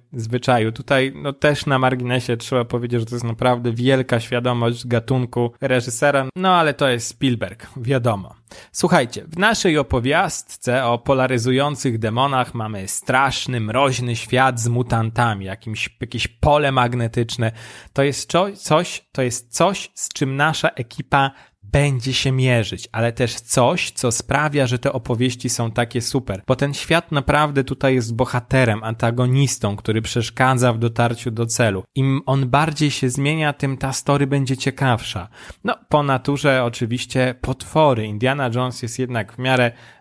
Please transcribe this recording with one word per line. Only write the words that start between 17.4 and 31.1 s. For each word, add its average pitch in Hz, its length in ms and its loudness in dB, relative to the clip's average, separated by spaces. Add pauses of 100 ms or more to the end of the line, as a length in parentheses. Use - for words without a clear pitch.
To 139 100 2
jest 139 280 -2
czo-, 196 240 0
coś, - 560 0
to 135 100 -4
jest 123 320 -4
coś, 190 400 0
z - 200 -8
czym 135 220 -2
nasza 156 340 0
ekipa 135 640 -2 (400)
będzie 131 420 0
się 135 180 0
mierzyć, 127 600 0
ale 117 200 0
też 117 240 -2
coś, - 560 0
co 123 200 -2
sprawia, 143 560 0
że 123 120 -2
te 139 140 -2
opowieści 123 560 -2
są 117 220 -2
takie 117 300 -2
super, 117 460 -4
bo 131 80 2
ten 143 180 -2
świat - 380 -2
naprawdę 147 520 2
tutaj 135 320 0
jest 117 200 0
bohaterem, 120 680 0
antagonistą, 120 920 0
który 110 260 -2
przeszkadza 123 720 2
w 113 40 -4
dotarciu 117 540 -2